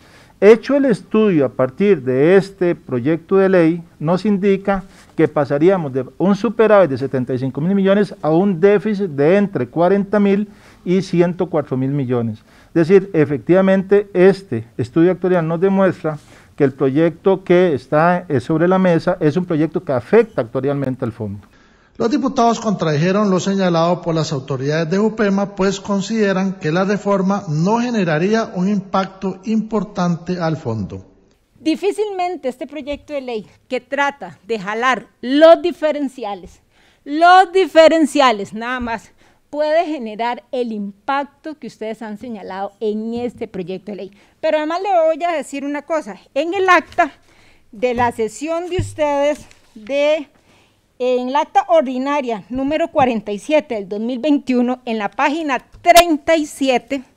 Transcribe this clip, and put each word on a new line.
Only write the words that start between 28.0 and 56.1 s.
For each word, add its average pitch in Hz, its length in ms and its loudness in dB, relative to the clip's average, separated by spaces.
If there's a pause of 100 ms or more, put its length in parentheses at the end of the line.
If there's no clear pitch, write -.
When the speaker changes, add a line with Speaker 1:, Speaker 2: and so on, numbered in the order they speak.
Speaker 2:
un 180 140 0
impacto 190 760 -4
importante 190 920 -4
al 160 200 -2
fondo. 98 480 -8 (520)
Speaker 3:
Difícilmente 359 920 -4
este 254 160 -10
proyecto 285 480 -12
de 277 80 -8
ley 240 240 -8 (200)
que 247 140 -6
trata 277 640 -6
de 220 120 -4
jalar 220 480 -2 (160)
los 302 400 6
diferenciales, 262 960 -6 (420)
los 349 520 6
diferenciales 294 960 4
nada 240 260 -8
más, 233 340 -8 (360)
puede 302 380 0
generar 233 640 -6
el 247 200 -4
impacto 277 840 -8
que 226 100 -14
ustedes 214 340 -10
han 214 160 -12
señalado 196 600 -10
en 220 360 -4
este 240 340 -8
proyecto 185 440 -10
de 190 40 -12
ley. 190 160 -16 (280)
Pero 311 180 0
además 320 240 -4
le 403 80 -4
voy 320 340 2
a 349 100 -2
decir 277 300 -8
una 285 160 -6
cosa, 294 360 -8 (180)
en 320 180 -2
el 381 160 0
acta - 420 0 (640)
de 240 220 -4
la 240 180 0
sesión 302 560 -6
de 349 80 -6
ustedes 294 600 -2 (360)
de, 285 540 -2 (720)
en 247 300 -2
el 269 80 -4
acta 349 320 0
ordinaria 262 800 -2
número 277 400 -2
cuarenta 254 420 -2
y 208 80 -6
siete 294 360 -2
del 202 140 -8
dos 208 120 -6
mil 240 180 -6
veintiuno, 254 680 0
en 226 100 -4
la 202 140 -4
página 285 520 -2 (200)
treinta 339 540 4